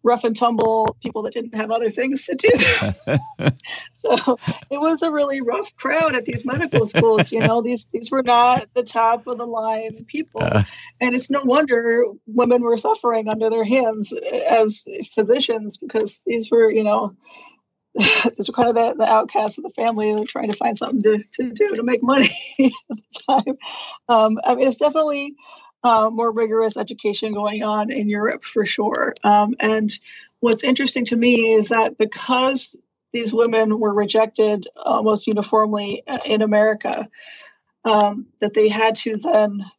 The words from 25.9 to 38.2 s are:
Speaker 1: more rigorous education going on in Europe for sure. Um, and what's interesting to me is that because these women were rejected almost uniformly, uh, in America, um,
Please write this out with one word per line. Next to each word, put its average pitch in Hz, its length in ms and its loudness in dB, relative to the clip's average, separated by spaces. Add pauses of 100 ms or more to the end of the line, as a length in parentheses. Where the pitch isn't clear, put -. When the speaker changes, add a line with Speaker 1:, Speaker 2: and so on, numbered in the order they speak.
Speaker 1:
more 226 220 -2
rigorous 226 440 0
education 214 560 -4
going 208 300 -4
on 214 280 -2
in 208 180 -4
Europe 208 360 -2
for 208 220 -2
sure. - 560 -2
Um, 208 380 4
and 214 300 0 (500)
what's 226 240 0
interesting 254 420 0
to 233 100 0
me 226 360 4
is 214 160 4
that 226 300 0
because 254 800 -2 (360)
these 233 200 -4
women 220 460 2
were 214 160 0
rejected 214 720 2 (100)
almost 214 500 0
uniformly, 214 800 0
uh, 254 180 -6
in 214 180 0
America, 214 680 0 (760)
um, 208 420 2 (140)